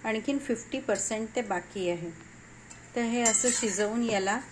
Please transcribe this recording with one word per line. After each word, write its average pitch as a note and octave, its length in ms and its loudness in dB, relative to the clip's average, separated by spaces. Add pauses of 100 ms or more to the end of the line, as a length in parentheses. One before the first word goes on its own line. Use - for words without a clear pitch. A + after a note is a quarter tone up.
आणखीन A3+ 340 2
फिफ्टी C4 420 -2
पर्सेंट A3 560 0
ते B3 60 2
बाकी F#3+ 480 -2
आहे. E3+ 220 -2 (840)
तर A#3+ 60 2
हे A#3 200 2
असं A3+ 300 4
शिजवून G#3 520 2
याला G#3 360 2 (120)